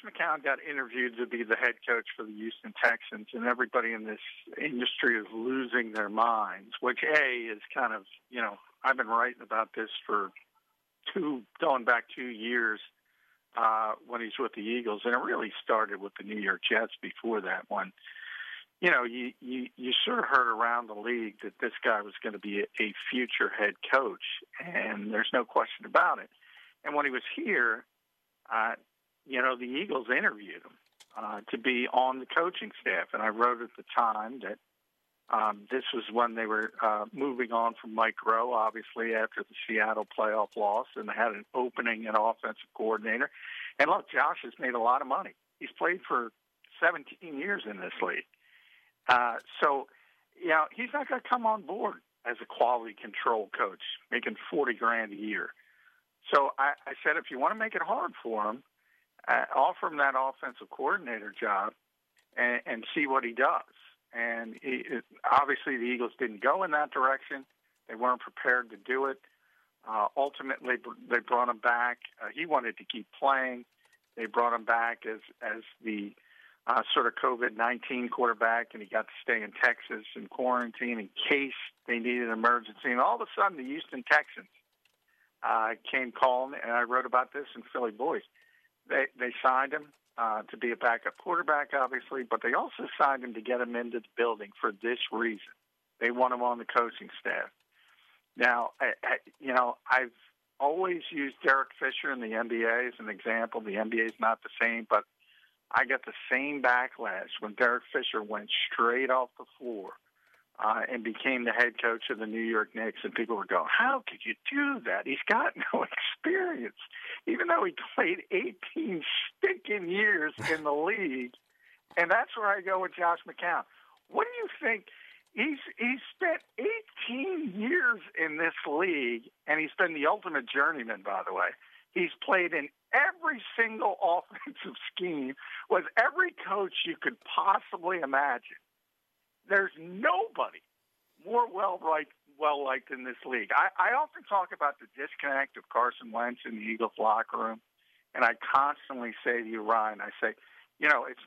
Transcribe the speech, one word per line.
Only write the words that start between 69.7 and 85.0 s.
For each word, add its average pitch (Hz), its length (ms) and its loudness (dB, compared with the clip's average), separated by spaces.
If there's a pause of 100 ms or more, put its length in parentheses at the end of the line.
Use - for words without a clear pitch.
Uh, 107 200 0 (100)
ultimately, 135 600 -2
br-, 117 200 -12 (100)
they 120 120 2
brought 123 280 2
him 117 120 -2
back. 120 400 0 (200)
Uh, 104 140 -8
he 160 140 -6
wanted 123 300 0
to 101 80 -18
keep 110 200 -10 (140)
playing. 131 460 0 (520)
They 113 80 -6
brought 120 280 2
him 113 120 -2
back 117 400 2
as, 110 140 -6 (240)
as 113 180 -4 (220)
the, 104 320 -4 (500)
uh, 117 160 2 (140)
sort 127 100 4
of 117 80 0 (100)
covid 120 320 0
nineteen 120 540 -2
quarterback, 117 640 2
and 110 80 -12
he 98 80 -16
got 110 160 0
to - 160 -18
stay 113 220 0
in 104 80 -10 (120)
Texas 117 520 0
in 113 100 -12
quarantine 123 760 -2
in 95 100 -8 (200)
case 139 240 2 (340)
they 120 120 -2
needed 123 240 0
an 113 80 -2
emergency. 117 580 2
And 123 100 2
all 180 140 4
of 226 80 -2
a 208 60 -6 (120)
sudden, 196 180 2
the 131 60 -8
Houston 131 480 -8
Texans, - 360 2 (960)